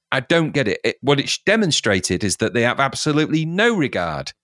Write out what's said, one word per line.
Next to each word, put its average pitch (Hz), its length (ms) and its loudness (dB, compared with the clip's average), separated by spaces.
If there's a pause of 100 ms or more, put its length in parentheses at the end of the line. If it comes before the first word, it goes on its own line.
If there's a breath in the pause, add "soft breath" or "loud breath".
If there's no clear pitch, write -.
(120)
I 131 80 0
don't 165 320 0
get 135 160 0
it. - 160 -2
It, 113 160 -2
what 139 220 2
it's - 160 -6
demonstrated 113 880 0
is 90 120 -2
that 107 160 -2
they 117 100 2
have 123 180 0
absolutely 151 640 0
no 208 280 0
regard. 92 600 -4 (100)